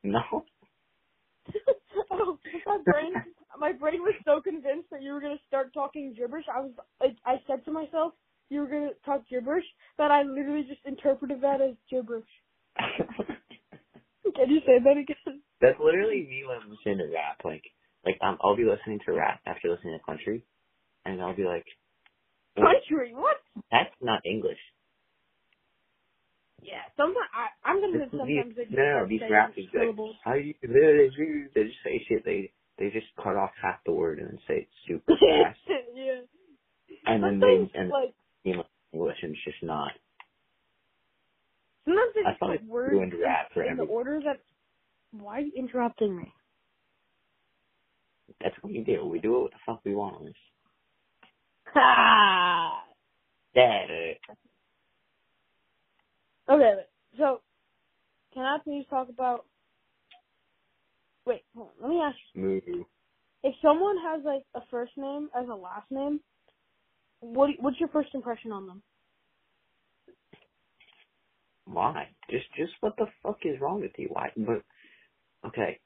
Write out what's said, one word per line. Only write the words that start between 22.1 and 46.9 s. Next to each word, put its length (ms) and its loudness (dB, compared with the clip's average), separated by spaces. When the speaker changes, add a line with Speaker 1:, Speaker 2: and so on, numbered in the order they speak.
Speaker 2:
"Country? 580 4
What?" 220 0
Speaker 1:
"That's 300 4
not 260 0
English." 320 -4
Speaker 2:
Yeah, 160 -14
sometimes 400 -2
I, 160 -6
I'm 120 2
gonna 200 0
Speaker 1:
This 80 -8
is 100 -8
Speaker 2:
sometimes 380 -2
they 80 -6
just 80 -10
Speaker 1:
no, 100 4
no, 100 4
Speaker 2:
start 60 -6
Speaker 1:
these 100 0
Speaker 2:
saying 120 -2
Speaker 1:
rappers, 360 4
like, 160 0
Speaker 2:
syllables. 400 -4
Speaker 1:
"How 100 0
you 200 -2
do 80 -8
this?" 400 8
They 140 4
just 160 -16
say 240 -2
shit. 160 0
They, 280 -4
they 100 -2
just 160 -6
cut 140 0
off 240 0
half 240 -4
the 80 0
word 260 -2
and 200 -12
say 160 -2
it 40 -20
super 240 0
Speaker 2:
<laughs> 80 4
Speaker 1:
fast. 400 6
Speaker 2:
Yeah. 300 -6
Speaker 1:
And 160 2
then 180 2
Speaker 2:
Sometimes, 340 8
Speaker 1:
they, 60 -6
and 100 -2
Speaker 2:
like, 240 -2
Speaker 1:
English, 800 -6
and 140 -8
it's 80 -14
just 180 -12
not. 300 -4
Speaker 2:
sometimes 300 4
they 100 2
Speaker 1:
I 80 2
Speaker 2:
just 80 -6
Speaker 1:
thought 160 -2
Speaker 2:
put 60 -4
Speaker 1:
it's 80 -18
Speaker 2:
words 220 -2
Speaker 1:
ruined 200 2
rap 300 0
for 100 -2
Speaker 2:
in, 100 -2
in 40 -4
the 80 -2
Speaker 1:
every 100 -4
Speaker 2:
order 300 -4
that. 160 -2
Why 260 -12
are 40 -4
you 140 -6
interrupting 600 -2
me? 160 -12